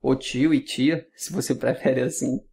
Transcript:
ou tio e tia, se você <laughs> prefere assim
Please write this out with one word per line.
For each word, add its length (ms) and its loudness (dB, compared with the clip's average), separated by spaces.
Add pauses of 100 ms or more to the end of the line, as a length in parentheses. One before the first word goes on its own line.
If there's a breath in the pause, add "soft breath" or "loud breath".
ou 140 2
tio 380 0
e 80 4
tia, 460 0 (100)
se 160 -10
você 220 -2
<laughs> 20 -2
prefere 460 0
assim 380 -2 (120)